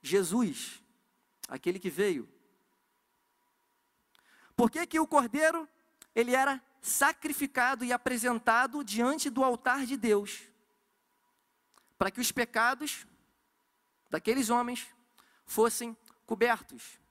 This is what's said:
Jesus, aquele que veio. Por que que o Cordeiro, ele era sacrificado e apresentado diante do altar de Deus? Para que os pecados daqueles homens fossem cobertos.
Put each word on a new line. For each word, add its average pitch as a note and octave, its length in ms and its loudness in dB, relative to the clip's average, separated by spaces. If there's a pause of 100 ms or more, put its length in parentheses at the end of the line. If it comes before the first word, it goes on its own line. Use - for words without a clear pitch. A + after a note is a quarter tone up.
Jesus, F#3 800 0 (680)
aquele F3 320 -6
que F#3 100 -6
veio. D#3+ 380 -2 (2250)
Por A#3 160 4
que E4 160 -4
que D#4+ 140 0
o D#4 80 0
Cordeiro, D4+ 600 2 (460)
ele A#3+ 220 2
era C4+ 260 2 (180)
sacrificado C4+ 1040 0
e B3 80 -2
apresentado B3 920 0
diante A#3+ 440 0
do C4 140 -2
altar B3+ 420 0
de B3+ 120 -6
Deus? G#3 460 0 (1600)
Para G3 140 0
que A#3+ 80 -10
os A#3+ 100 0
pecados B3 800 -2 (1000)
daqueles A3 420 -2
homens A#3+ 360 -2 (580)
fossem A3+ 520 0 (280)
cobertos. A3 760 -2 (100)